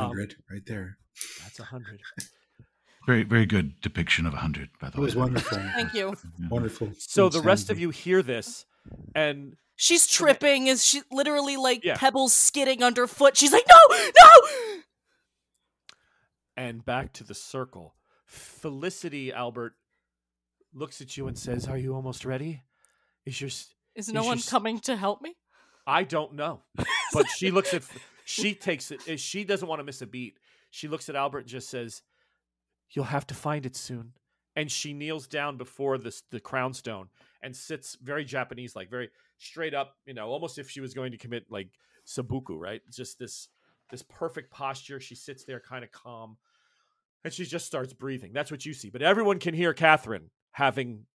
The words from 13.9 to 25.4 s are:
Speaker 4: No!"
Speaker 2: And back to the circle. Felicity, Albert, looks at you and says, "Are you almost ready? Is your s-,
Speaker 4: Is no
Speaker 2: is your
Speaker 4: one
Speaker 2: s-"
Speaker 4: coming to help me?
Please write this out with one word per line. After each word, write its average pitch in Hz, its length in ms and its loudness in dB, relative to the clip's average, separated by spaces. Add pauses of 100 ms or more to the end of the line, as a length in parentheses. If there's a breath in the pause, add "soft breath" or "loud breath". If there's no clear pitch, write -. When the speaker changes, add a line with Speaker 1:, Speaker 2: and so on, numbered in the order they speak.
Speaker 4:
No!" 539 640 12 (1700)
Speaker 2:
And 120 280 -12
back 123 300 -6
to - 100 -20
the 101 120 -18
circle. 123 600 -14 (300)
Felicity, 147 1040 -12
Albert, 120 440 -10 (1000)
looks 151 260 -16
at 131 160 -18
you 135 120 -10
and 120 100 -12
says, 120 300 -8
"Are 131 100 -8
you 131 160 -8
almost 131 320 -10
ready? 131 380 -10 (600)
Is 131 160 -12
your 139 100 -10
s-, - 260 -16 (180)
Speaker 4:
Is 208 140 -14
no 220 140 -4
Speaker 2:
is 220 40 -4
your 247 60 -2
Speaker 4:
one 233 80 -2
Speaker 2:
s-" 233 100 -10
Speaker 4:
coming 226 320 -2
to 262 160 -6
help 202 240 -4
me? 330 140 -18 (500)